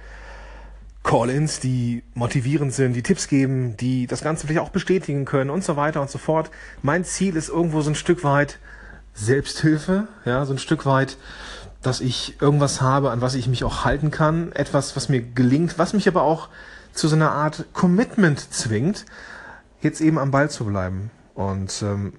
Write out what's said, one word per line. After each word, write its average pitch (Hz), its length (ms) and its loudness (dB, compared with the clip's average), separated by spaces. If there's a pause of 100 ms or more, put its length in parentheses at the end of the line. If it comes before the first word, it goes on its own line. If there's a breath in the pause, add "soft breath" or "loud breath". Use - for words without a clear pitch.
(1040 loud breath)
Call-ins, 143 560 2
die 120 440 -2 (100)
motivierend 131 600 0
sind, 127 200 2
die 120 100 -4
Tipps - 240 0
geben, 131 500 0
die 123 280 0
das 131 160 -4
Ganze 156 240 -2
vielleicht 156 160 0
auch - 80 -6
bestätigen 175 560 0
können 135 240 0
und 175 140 -2
so 156 120 -2
weiter 147 260 0
und 139 80 -4
so - 80 -10
fort. 160 340 -2 (300 loud breath)
Mein 180 220 2
Ziel 190 320 -2
ist 156 140 -2
irgendwo 160 320 0
so 147 80 0
ein 151 60 0
Stück - 280 0
weit 143 360 2 (540 loud breath)
Selbsthilfe, 151 920 0 (180)
ja, 127 200 0
so 135 80 -2
ein 131 60 -4
Stück - 260 -2
weit, 135 320 2 (640 loud breath)
dass 127 200 -2
ich - 400 -4
irgendwas 143 400 2
habe, 135 300 2
an 120 100 -2
was 127 140 0
ich 120 120 -2
mich 127 160 0
auch - 220 -2
halten 143 260 2
kann, 160 400 0
etwas, - 440 -2
was - 140 -4
mir 131 120 2
gelingt, 127 580 2
was 190 140 2
mich 196 140 2
aber 170 160 2
auch 156 260 0 (440 loud breath)
zu - 140 0
so 151 80 4
einer 156 160 4
Art 151 420 -2
Commitment 180 800 2
zwingt, 120 520 -2 (760 loud breath)
jetzt 151 200 0
eben 156 180 4
am 135 120 0
Ball 139 180 4
zu 120 160 -6
bleiben. 98 460 -4 (220)
Und, 98 480 -4
ähm, 101 380 -2